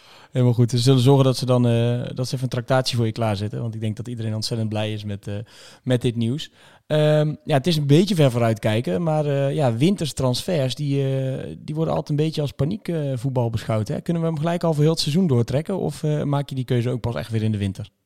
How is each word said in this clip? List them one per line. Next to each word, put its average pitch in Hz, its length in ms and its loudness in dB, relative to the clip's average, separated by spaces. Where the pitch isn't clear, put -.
Helemaal 123 220 4
goed. 113 180 4
Ze 127 60 0
zullen 131 220 4
zorgen 135 260 6
dat 131 120 2
ze - 80 -4
dan, 123 220 4
eh, 120 340 0
dat 127 120 -6
ze - 60 -10
even 127 100 -4
een 127 60 -4
tractatie 127 480 0
voor 117 80 2
je 110 60 0
klaarzetten. 107 500 -2
Want 113 140 -6
ik 110 60 -10
denk 107 160 -4
dat 110 100 -12
iedereen 113 260 -6
ontzettend 110 360 -4
blij 107 240 -2
is 104 120 -8
met, 101 220 -10
eh, 101 60 -6
met 127 180 0
dit 123 140 0
nieuws. 117 360 -4
Ehm, 151 560 2
ja, 147 120 -2
het 135 120 0
is 170 100 2
een 147 100 0
beetje 180 280 6
ver 147 160 6
vooruit 117 280 2
kijken. 123 440 0
Maar, 156 220 0
eh, 139 300 0
ja, 139 200 2
winterstransfers, 135 1000 0
die, 139 280 -2
eh, 135 540 -4
die - 180 -10
worden 151 180 -2
altijd 151 260 -2
een 151 60 2
beetje 156 160 -2
als 143 100 -2
paniek, 170 360 -2
eh, 151 280 -2
voetbal 123 340 -2
beschouwd, 110 380 -2
hè? - 140 -4
Kunnen 170 200 -2
we 165 60 0
hem 165 100 -2
gelijk 170 260 -2
al 165 100 2
voor 147 100 0
heel 156 80 6
het 165 100 -2
seizoen 175 260 2
doortrekken? 135 500 0
Of, - 260 -4
eh, 151 200 0
maak 143 260 -2
je 139 60 -8
die 127 100 -4
keuze 120 240 0
ook 123 120 -4
pas 120 140 -4
echt 73 160 -6
weer 110 120 0
in 110 80 2
de 104 60 0
winter? 101 300 -4